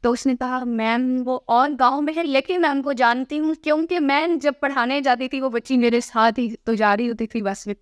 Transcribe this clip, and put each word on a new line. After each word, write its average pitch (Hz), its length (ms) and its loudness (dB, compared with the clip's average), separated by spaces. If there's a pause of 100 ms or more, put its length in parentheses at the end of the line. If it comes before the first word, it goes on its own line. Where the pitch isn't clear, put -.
तो 240 100 2
उसने 254 240 0
कहा, 254 280 -6
"मैम, 240 580 0
वो 254 260 -4
और 262 260 2
गांव 262 260 2
में 302 140 -2
है, 330 80 -2
लेकिन 285 380 0
मैं 330 80 4
उनको 277 240 -2
जानती 254 440 0
हूँ, 311 180 0
क्योंकि 320 440 0
मैं 302 400 2
जब 285 220 0
पढ़ाने 269 400 0
जाती 254 280 0
थी, 269 120 -4
वो 262 100 -2
बच्ची 233 260 -2
मेरे 233 240 4
साथ 226 320 2
ही 233 240 -4 (100)
तो 226 80 0
जा 208 200 2
रही 240 120 -2
होती 226 200 -4
थी 220 160 -6
बस 196 240 -6
में।" 202 160 -6